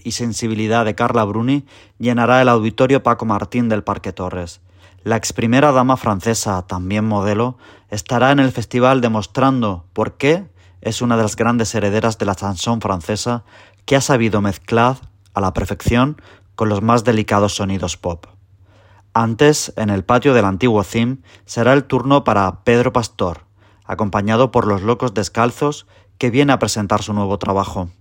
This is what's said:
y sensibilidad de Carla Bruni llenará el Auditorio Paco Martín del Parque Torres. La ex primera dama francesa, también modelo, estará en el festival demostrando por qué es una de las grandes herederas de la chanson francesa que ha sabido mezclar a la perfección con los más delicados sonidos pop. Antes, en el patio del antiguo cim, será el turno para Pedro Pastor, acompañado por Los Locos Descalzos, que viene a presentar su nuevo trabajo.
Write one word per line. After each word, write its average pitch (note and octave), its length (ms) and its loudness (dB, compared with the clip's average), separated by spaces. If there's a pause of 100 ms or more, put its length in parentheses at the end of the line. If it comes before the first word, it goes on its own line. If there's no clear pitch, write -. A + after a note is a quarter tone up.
y A#2 80 -8
sensibilidad A2 720 -2
de G#2+ 100 -2
Carla A#2 300 0
Bruni A#2+ 400 -2 (340)
llenará A#2+ 440 2
el B2+ 80 4
Auditorio A#2+ 520 2
Paco A#2+ 220 0
Martín A2 460 -2
del G#2 120 -2
Parque G2 300 -6
Torres. F2+ 480 -10 (420)
La A2+ 140 0
ex - 160 -6
primera C3+ 400 4
dama B2+ 240 4
francesa, G#2+ 680 -2
también G2 400 -4
modelo, G#2+ 500 -2 (320)
estará A#2+ 440 0
en C#3+ 60 4
el C3+ 140 2
festival B2+ 480 0
demostrando A2+ 960 -2
por - 240 -4
qué E3 320 0 (320)
es - 180 -6
una A#2+ 160 0
de A2 60 2
las G#2 120 -2
grandes A2+ 400 0
herederas G#2 440 -2
de G#2 80 -4
la G2 80 0
chanson G2+ 480 -4
francesa G#2+ 640 -4 (420)
que C3+ 100 2
ha C3+ 60 2
sabido A2+ 400 2
mezclar A#2 560 0 (340)
a G2+ 80 -6
la F#2 140 -2
perfección A#2 680 -2 (340)
con G#2+ 140 -2
los G#2 140 -2
más A#2 200 2
delicados G#2 520 0
sonidos G2 420 -4
pop. E2+ 300 -10 (880)
Antes, A#2 640 2
en - 120 -2
el G2 160 0
patio B2 300 2
del A2 100 4
antiguo G2 400 2
cim, A#2+ 380 -2 (240)
será A#2+ 260 2
el C#3 120 4
turno C3+ 400 0
para G2 380 0
Pedro A#2+ 300 2
Pastor, G#2 540 -4 (400)
acompañado G#2+ 640 0
por A2+ 160 2
Los G2+ 160 0
Locos A#2 320 -2
Descalzos, A#2 720 -2 (360)
que B2 80 0
viene C#3 220 2
a B2 80 0
presentar G#2+ 420 -2
su A2 100 -6
nuevo G2+ 280 -2
trabajo. G2 500 -4 (100)